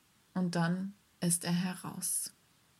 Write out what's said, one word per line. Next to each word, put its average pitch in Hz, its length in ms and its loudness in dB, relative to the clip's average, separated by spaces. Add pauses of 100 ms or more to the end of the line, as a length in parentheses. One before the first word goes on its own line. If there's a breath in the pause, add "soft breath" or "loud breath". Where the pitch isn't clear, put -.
(360)
Und 180 200 2
dann 180 380 2 (260)
ist 175 260 2
er 175 80 2
heraus. - 760 -2 (480)